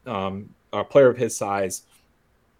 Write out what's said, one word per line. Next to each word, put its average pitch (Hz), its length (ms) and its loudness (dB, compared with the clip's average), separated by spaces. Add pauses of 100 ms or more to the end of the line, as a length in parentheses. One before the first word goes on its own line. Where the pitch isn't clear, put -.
um, 98 420 -6 (240)
a 104 120 -4
player 139 240 6
of 120 80 0
his 117 200 -4
size 98 460 -6 (760)